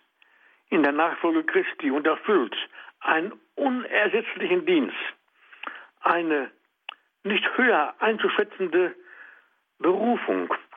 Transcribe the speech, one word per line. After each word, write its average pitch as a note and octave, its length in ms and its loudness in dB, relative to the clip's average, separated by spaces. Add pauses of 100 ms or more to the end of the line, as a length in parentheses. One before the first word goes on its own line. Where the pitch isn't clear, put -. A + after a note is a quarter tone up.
(680)
in E3 140 2
der C#3+ 80 4
Nachfolge D#3+ 520 0
Christi E3 480 -2
und C#3+ 160 -2
erfüllt D3 480 0 (440)
einen E3 400 -2 (160)
unersetzlichen G#3 1120 0
Dienst, D3+ 300 2 (1080)
eine D#3 500 0 (720)
nicht G#3 220 0 (120)
höher F#3 420 2
einzuschätzende G3 960 0 (840)
Berufung. F3 760 0 (240)